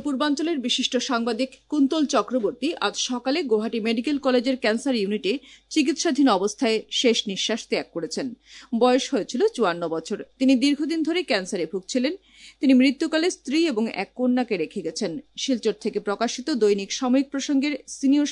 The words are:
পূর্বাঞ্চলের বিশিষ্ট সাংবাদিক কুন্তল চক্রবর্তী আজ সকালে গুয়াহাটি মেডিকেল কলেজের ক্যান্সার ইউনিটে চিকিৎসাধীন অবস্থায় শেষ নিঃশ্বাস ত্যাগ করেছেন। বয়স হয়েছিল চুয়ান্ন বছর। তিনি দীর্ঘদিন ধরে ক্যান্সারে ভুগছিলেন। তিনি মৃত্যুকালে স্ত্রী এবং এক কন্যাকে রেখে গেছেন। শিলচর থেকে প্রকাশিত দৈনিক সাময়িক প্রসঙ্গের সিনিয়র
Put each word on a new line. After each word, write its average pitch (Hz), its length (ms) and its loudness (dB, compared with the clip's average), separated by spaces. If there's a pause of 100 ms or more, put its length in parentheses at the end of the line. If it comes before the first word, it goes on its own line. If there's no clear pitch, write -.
পূর্বাঞ্চলের 302 540 -2
বিশিষ্ট 254 380 -2
সাংবাদিক 240 520 -2 (200)
কুন্তল 302 360 2
চক্রবর্তী 233 640 0 (160)
আজ 208 100 -2 (140)
সকালে 262 340 -2
গুয়াহাটি 220 360 0
মেডিকেল 233 460 -2
কলেজের 254 320 2
ক্যান্সার 240 380 0
ইউনিটে 202 380 0 (400)
চিকিৎসাধীন 285 540 2 (100)
অবস্থায় 220 400 0 (140)
শেষ 226 260 2 (100)
নিঃশ্বাস - 420 -4
ত্যাগ 175 240 -2
করেছেন। 160 340 -6 (540)
বয়স 254 320 4
হয়েছিল 240 280 -2 (140)
চুয়ান্ন 175 280 0 (120)
বছর। 165 220 -6 (220)
তিনি 269 140 6 (100)
দীর্ঘদিন 294 400 0
ধরে 339 200 0
ক্যান্সারে 185 480 -2
ভুগছিলেন। 247 420 -4 (460)
তিনি 277 140 6
মৃত্যুকালে 311 580 4
স্ত্রী 302 280 -4 (120)
এবং 214 120 0 (200)
এক 196 120 -12
কন্যাকে 247 420 0
রেখে 160 280 -4
গেছেন। 165 260 -4 (320)
শিলচর 220 400 -2
থেকে 208 160 -4
প্রকাশিত 220 480 -4 (140)
দৈনিক 202 280 2 (100)
সাময়িক 269 340 2
প্রসঙ্গের 277 400 0 (140)
সিনিয়র 285 440 2